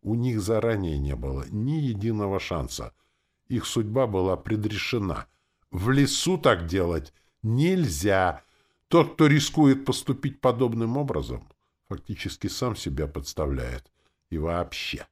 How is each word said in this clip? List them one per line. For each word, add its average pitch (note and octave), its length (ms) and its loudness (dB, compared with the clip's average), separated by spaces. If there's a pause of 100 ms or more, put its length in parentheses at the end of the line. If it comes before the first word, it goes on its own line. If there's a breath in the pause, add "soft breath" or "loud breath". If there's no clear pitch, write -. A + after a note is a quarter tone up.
У G#2+ 140 -2
них A#2 260 0
заранее G#2 580 0
не C#2 160 -2
было C2 340 -6
ни A2 220 -4
единого G#2+ 680 -2
шанса. C2 540 -6 (540)
Их B2 180 -4
судьба A#2 420 0
была F#2 300 0
предрешена. G#2 880 -4 (440)
В F#2 180 -2
лесу C#3+ 480 2
так F#2+ 280 4
делать E2+ 480 0 (300)
нельзя. G#2 1000 2 (440 loud breath)
Тот, E3 260 4
кто D#3 140 6
рискует C#3+ 560 6
поступить - 560 -4
подобным A#2 580 2
образом, C3+ 520 -4 (400)
фактически - 580 -8
сам A#2+ 280 -4
себя D2 320 -4
подставляет. C2+ 840 -6 (380)
И E2+ 80 -6
вообще. E2+ 760 -4